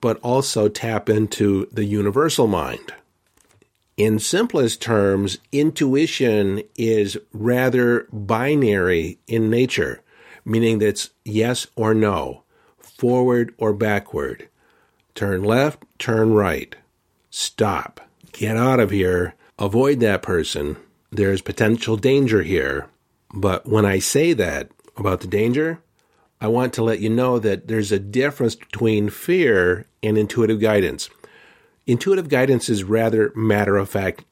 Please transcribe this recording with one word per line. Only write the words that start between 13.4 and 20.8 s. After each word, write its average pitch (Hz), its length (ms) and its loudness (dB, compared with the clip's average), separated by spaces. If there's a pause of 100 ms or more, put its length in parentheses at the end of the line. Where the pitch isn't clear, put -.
or 107 160 0
backward, 101 760 -4 (640)
turn 98 300 -4
left, 131 400 0 (140)
turn 110 340 2
right, 95 440 0 (520)
stop, - 720 -6 (320)
get 110 240 -4
out 123 240 2
of 101 100 2
here, 90 440 0 (240)
avoid 120 420 0
that 104 220 2
person, 78 560 -4 (320)